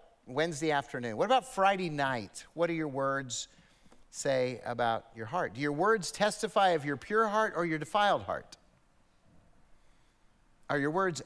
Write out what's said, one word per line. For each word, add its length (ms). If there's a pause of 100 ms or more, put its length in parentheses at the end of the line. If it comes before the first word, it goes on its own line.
(260)
Wednesday 460
afternoon? 440
What 100
about 280
Friday 380
night? 540 (100)
What 120
do 60
your 140
words 640 (600)
say 560
about 400 (100)
your 120
heart? 260
Do 80
your 100
words 400
testify 580
of 160
your 120
pure 300
heart 280
or 120
your 100
defiled 460
heart? 340 (2250)
Are 80
your 100
words 360